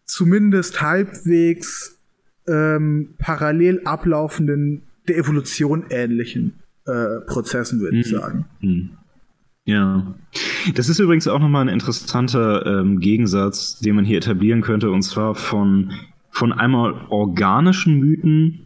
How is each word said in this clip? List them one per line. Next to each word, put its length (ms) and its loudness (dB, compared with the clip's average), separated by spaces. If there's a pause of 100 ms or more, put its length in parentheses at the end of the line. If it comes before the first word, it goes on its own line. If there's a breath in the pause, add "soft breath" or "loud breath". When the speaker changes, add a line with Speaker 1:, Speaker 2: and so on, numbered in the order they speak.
Speaker 1:
zumindest 800 2
halbwegs, 1160 -2 (480)
ähm, 720 0
parallel 680 0
ablaufenden, 960 -2 (240)
der 100 0
Evolution 720 -2
ähnlichen, 680 -2 (320)
äh, 400 -4
Prozessen, 540 -4
würde 180 -4
ich 120 -4
Speaker 2:
Hm. 80 -2
Speaker 1:
sagen. 260 -6 (160)
Speaker 2:
Hm. 300 -2 (760)
Ja. 500 0 (600 loud breath)
Das 140 0
ist 100 2
übrigens 300 2
auch 120 0
nochmal 280 2
ein 0 -
interessanter, 960 0
ähm, 360 0
Gegensatz, 800 0
den 160 2
man 100 2
hier 100 2
etablieren 460 2
könnte, 280 0
und 120 2
zwar 320 -4
von, 580 0 (380 loud breath)
von 240 0
einmal 400 2 (160)
organischen 880 2
Mythen 640 2